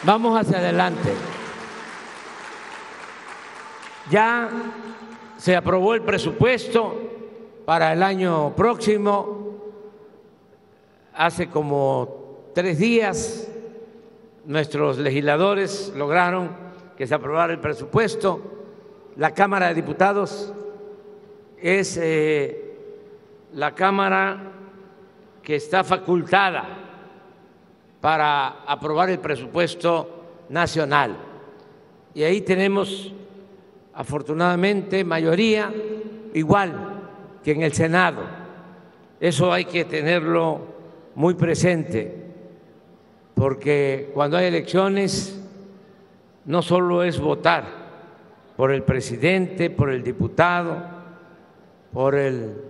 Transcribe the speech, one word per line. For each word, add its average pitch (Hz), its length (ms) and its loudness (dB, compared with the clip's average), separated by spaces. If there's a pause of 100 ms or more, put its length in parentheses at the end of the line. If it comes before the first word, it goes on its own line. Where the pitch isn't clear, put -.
Vamos 226 320 4
hacia 196 220 2
adelante. 175 560 2 (3000)
Ya 226 400 2 (880)
se 180 180 2
aprobó 180 380 4
el 226 80 0
presupuesto 220 960 2 (680)
para 160 280 4
el 170 80 2
año 185 540 2
próximo. 208 1040 2 (1500)
Hace 165 360 0
como 139 1040 -2
tres 175 240 0
días 220 680 2 (960)
nuestros 147 540 0
legisladores 147 1000 0
lograron 175 540 2 (480)
que 135 80 -4
se 120 80 0
aprobara 156 400 0
el 165 60 -6
presupuesto. 190 840 -2 (760)
La 151 180 0
Cámara 196 320 4
de 165 80 0
Diputados 185 760 0 (1120)
es, 185 400 2
eh, 156 720 0 (800)
la 147 220 -2
Cámara 196 760 0 (920)
que 151 140 -2
está 147 260 0
facultada 180 1040 0 (1120)
para 147 640 2
aprobar 151 460 0
el 190 80 -2
presupuesto 160 1300 -2
nacional. 147 680 2 (1000)
Y 147 80 0
ahí 190 180 2
tenemos, 190 720 0 (800)
afortunadamente, 175 1120 0
mayoría 180 680 2 (640)
igual 170 400 4 (680)
que 151 80 0
en 151 100 2
el 151 120 2
Senado. 165 500 2 (960)
Eso 139 340 2
hay 180 120 0
que 175 200 -2
tenerlo 160 760 0 (520)
muy 170 220 2
presente, 160 880 0 (1120)
porque 135 800 0
cuando 147 220 2
hay 180 100 4
elecciones 190 920 0 (1080)
no 160 180 0
solo 175 400 4
es 165 160 0
votar 151 460 2 (920)
por 135 140 4
el 135 100 2
presidente, 170 880 0
por 147 220 0
el 127 100 -2
diputado, 170 840 0 (1080)
por 135 220 2
el 123 540 -2